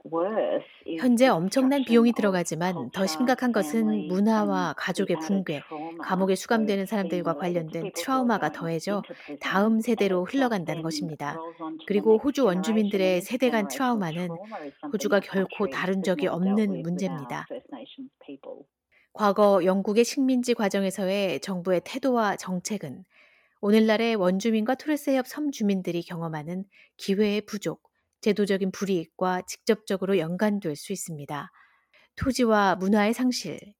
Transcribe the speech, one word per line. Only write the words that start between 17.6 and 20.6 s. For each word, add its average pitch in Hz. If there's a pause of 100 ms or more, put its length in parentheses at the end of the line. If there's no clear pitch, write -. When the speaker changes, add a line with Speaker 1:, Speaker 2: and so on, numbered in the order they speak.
Speaker 1:
Nations 262 (100)
people. - (540)
Speaker 2:
과거 202
영국의 196
식민지 254
과정에서의 196